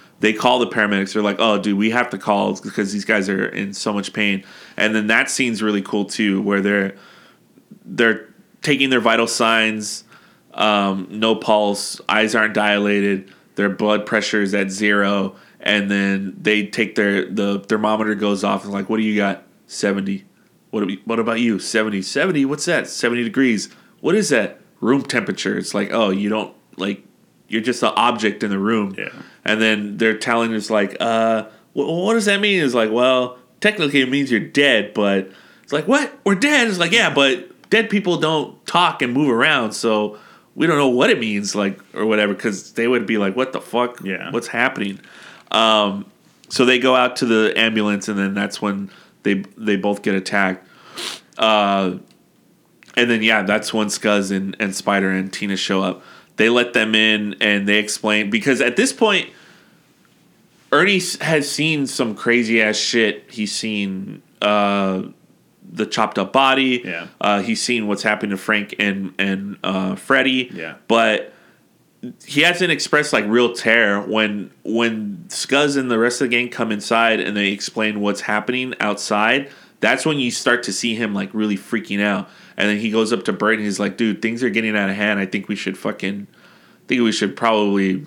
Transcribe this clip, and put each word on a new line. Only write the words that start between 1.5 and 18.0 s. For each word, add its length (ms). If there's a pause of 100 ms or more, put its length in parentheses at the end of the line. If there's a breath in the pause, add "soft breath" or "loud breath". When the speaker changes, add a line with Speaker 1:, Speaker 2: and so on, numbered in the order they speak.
Speaker 1:
dude, 180
we 120
have 220
to 60
call 380
'cause 380
these 120
guys 220
are 180
in 280
so 180
much 220
pain." 320 (320 loud breath)
And 180
then 120
that 220
scene's 320
really 200
cool, 240
too, 360
where 200
they're, 340 (880 loud breath)
they're 440 (320)
taking 300
their 80
vital 280
signs, 760 (500 soft breath)
um, 560
no 260
pulse, 720
eyes 280
aren't 180
dilated, 760 (260 loud breath)
their 140
blood 360
pressure 360
is 120
at 160
zero, 680 (240 loud breath)
and 300
then 520
they 260
take 280
their, 300
the 420
thermometer 480